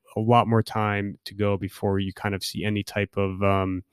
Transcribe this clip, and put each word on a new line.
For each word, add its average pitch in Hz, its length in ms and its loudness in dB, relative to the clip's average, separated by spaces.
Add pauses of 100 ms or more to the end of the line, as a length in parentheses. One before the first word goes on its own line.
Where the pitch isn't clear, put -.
(160)
a 110 40 0
lot 113 260 6
more 113 160 4
time 101 640 -2
to - 100 -14
go 101 220 0
before 98 420 -2
you 95 140 -4
kind 101 220 -4
of 92 100 -6
see - 200 -6
any 104 180 0
type - 340 -4
of, 98 260 -2
um, 95 400 2 (100)